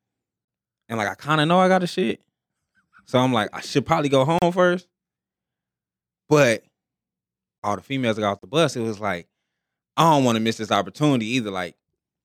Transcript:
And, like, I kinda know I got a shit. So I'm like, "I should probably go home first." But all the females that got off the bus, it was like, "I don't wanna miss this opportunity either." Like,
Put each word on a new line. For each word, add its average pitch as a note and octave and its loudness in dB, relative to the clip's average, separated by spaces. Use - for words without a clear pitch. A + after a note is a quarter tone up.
And, A2+ -8
like, G#2+ -2
I F#2 -8
kinda D3+ 0
know F3 2
I F#3 4
got F#3 2
a F3 -2
shit. - -4
So - -2
I'm B2+ 2
like, G#2+ 0
"I - -12
should - -4
probably D#3 -2
go C3+ 2
home E3+ 0
first." F3+ 0
But C3+ 4
all G2+ -2
the F#2 -8
females B2+ -4
that G#2+ -6
got G#2 0
off - -10
the G2 -20
bus, C#3+ -2
it B2 -6
was A2+ -6
like, F#2+ -6
"I D#3+ 4
don't C#3+ 4
wanna A#2 2
miss A2+ -2
this A2 -8
opportunity A2 0
either." A2+ -4
Like, F#2 -6